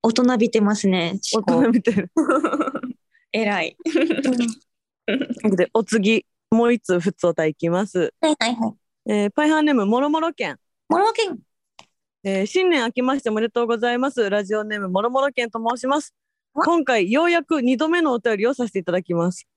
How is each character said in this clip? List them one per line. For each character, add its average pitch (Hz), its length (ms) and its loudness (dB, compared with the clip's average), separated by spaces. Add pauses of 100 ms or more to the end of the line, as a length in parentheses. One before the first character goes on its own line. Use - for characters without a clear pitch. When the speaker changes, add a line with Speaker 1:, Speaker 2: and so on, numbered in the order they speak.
Speaker 1:
大 233 80 4
人 247 260 2
び 233 140 2
て 220 100 2
ま 208 140 2
す 208 120 -2
ね、 185 320 0 (140)
思 214 100 0
考。 247 140 2
Speaker 2:
大 262 60 4
人 233 80 2
び 220 100 2
て 233 100 0
る。 190 240 -2
Speaker 1:
<laughs> - 1160 -4
偉 208 320 -2
い。 - 200 -8
Speaker 2:
<laughs> - 0 - (1700)
で、 180 160 0
お 220 100 2
次、 214 420 0 (260)
も 233 140 4
う 240 80 4
一 226 100 -2
通 180 160 0
ふ 175 120 -2
つ - 140 -4
お 170 80 2
た 160 140 0
い 156 80 -2
き 170 140 -2
ま 185 180 0
す。 - 340 -2
Speaker 1:
は 320 80 2
い 302 100 2
は 226 80 0
い 233 80 -2
は 226 140 -2
い。 214 40 -8 (380)
Speaker 2:
え 208 140 2
ー、 202 60 -2
パ 302 160 0
イ - 20 4
ハ 311 80 2
ー 311 60 2
ネ 302 80 2
ー 277 40 2
ム、 202 120 2
も 233 140 2
ろ 285 80 0
も 320 100 0
ろ 330 140 -2
県。 160 260 -8 (280)
Speaker 1:
も 330 120 0
ろ 403 60 4
も 440 40 2
ろ 453 40 -2
県。 381 260 -4 (840)
Speaker 2:
え 190 200 -2
ー、 - 20 0
新 370 240 0
年 294 140 2
明 240 80 -2
け 254 100 -4
ま 262 160 0
し 269 60 -6
て 233 60 -2
お 214 40 -2
め 214 80 0
で 226 80 -2
と 240 140 -2
う 233 40 -2
ご 233 100 0
ざ 240 140 0
い 240 60 -2
ま 269 140 -2
す。 220 180 0
ラ 208 140 0
ジ 196 120 -6
オ 214 80 -2
ネ 214 140 -6
ー 208 40 -6
ム、 196 80 -6
も 190 120 0
ろ 233 80 0
も 262 120 0
ろ 277 100 0
県 233 180 -4
と 233 100 -8
申 233 180 -2
し 254 100 -6
ま 285 120 2
す。 - 140 -10 (400)
Speaker 1:
わ。 285 100 -2
Speaker 2:
今 330 220 2
回、 214 260 2
よ 285 120 2
う 349 80 2
や 339 120 2
く 311 180 -2
二 254 140 2
度 311 140 0
目 349 120 2
の 294 120 0
お 240 60 -2
便 220 180 -2
り 208 100 0
を 269 60 0
さ 247 140 -4
せ - 60 -10
て 196 60 -2
い 175 40 -6
た 180 80 -4
だ 180 100 0
き 175 140 -6
ま 170 160 0
す。 - 260 -16